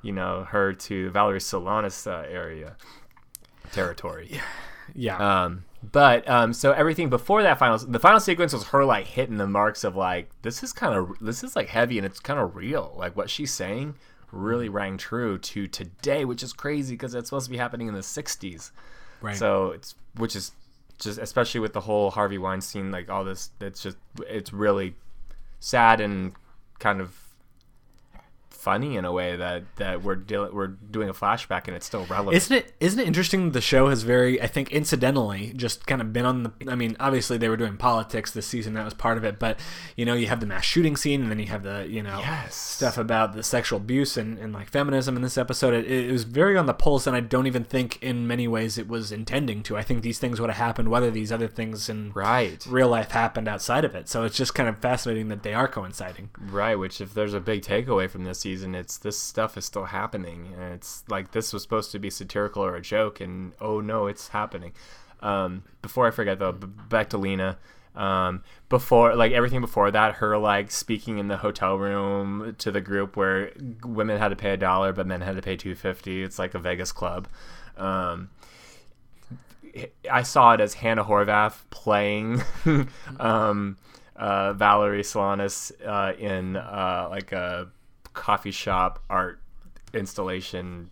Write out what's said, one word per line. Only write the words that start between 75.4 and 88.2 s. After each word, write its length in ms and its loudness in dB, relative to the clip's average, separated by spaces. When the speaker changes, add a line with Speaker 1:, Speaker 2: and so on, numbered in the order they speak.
Speaker 1:
pay 140 -4
two 180 -8
fifty. 480 -6
It's 160 -8
like 160 -4
a 60 -4
Vegas 320 -4
club. 340 -4
Um, 540 -4
I 140 4
saw 320 10
it 60 4
as 140 4
Hannah 300 2
Horvath 640 4
playing, 720 0
<laughs> 240 4
um, 600 2
uh, 380 0
Valerie 500 6
Solanas, 680 -2
uh, 320 -2
in, 400 -4
uh, 540 -4
like, 220 -8
a 360 -4
coffee 360 0